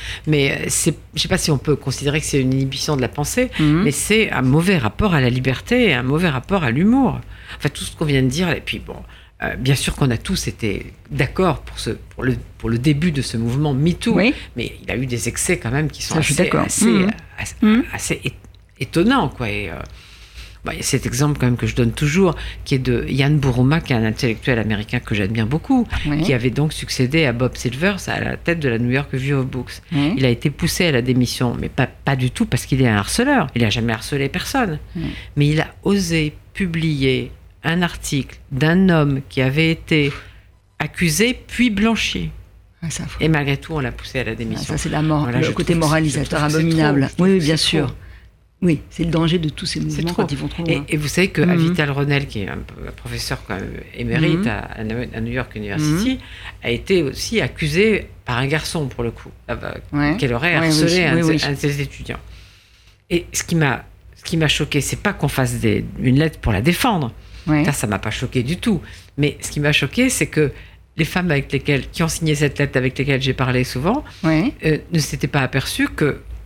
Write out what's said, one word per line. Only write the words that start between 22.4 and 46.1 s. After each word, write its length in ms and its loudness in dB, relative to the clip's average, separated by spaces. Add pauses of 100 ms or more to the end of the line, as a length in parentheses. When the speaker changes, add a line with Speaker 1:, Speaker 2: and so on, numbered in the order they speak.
Speaker 1:
qui 120 0
est 40 0
de 300 0
Ian 220 2
Buruma, 500 4
qui 100 -6
est 60 4
un 80 2
intellectuel 540 0
américain 420 -2
que 140 -4
j'admire 320 0
beaucoup, 400 2 (200)
Speaker 2:
Oui. 140 0
Speaker 1:
qui 120 2
avait 180 2
donc 200 0
succédé 540 0
à 80 2
Bob 240 -2
Silvers 400 -2 (100)
à 140 -4
la 160 -4
tête 220 -2
de 100 0
la 80 2
New 140 0
York 200 0
Review 280 0
of 80 0
Books. 340 -8 (100)
Speaker 2:
Oui. 260 2
Speaker 1:
Il 80 2
a 40 6
été 220 0
poussé 340 0
à 60 2
la 100 2
démission, 580 0
mais 80 -4
pas, 200 0
pas 280 -2
du 160 0
tout 140 -2
parce 200 -2
qu'il 160 0
est 60 6
un 100 4
harceleur. 580 2
Il 100 2
a 60 2
jamais 200 0
harcelé 380 -2
personne. 500 -2 (160)
Speaker 2:
Oui. 120 -4 (280)
Speaker 1:
Mais 140 4
il 100 2
a 140 -4 (100)
osé 500 0 (200)
publier 760 0 (320)
un 200 0
article 540 -4 (140)
d'un 380 4
homme 400 4
qui 120 -2
avait 300 4
été 400 2 (680)
accusé 580 0 (100)
puis 220 2
blanchi. 600 0 (540)
Speaker 2:
Ah, 60 -6
ça, 160 -8
faut 160 -10
Speaker 1:
Et 60 2
malgré 300 2
tout, 160 -10
on 60 -2
l'a 120 -2
poussé 280 -8
à 40 -2
la 120 -4
démission. 300 -6
Speaker 2:
Ça, 120 -4
c'est 120 -4
la 140 0
mor-, 200 2
Speaker 1:
Voilà, 160 0
Speaker 2:
le 60 4
Speaker 1:
je 60 0
Speaker 2:
côté 220 0
Speaker 1:
trouve, 120 2
Speaker 2:
moralisateur 400 2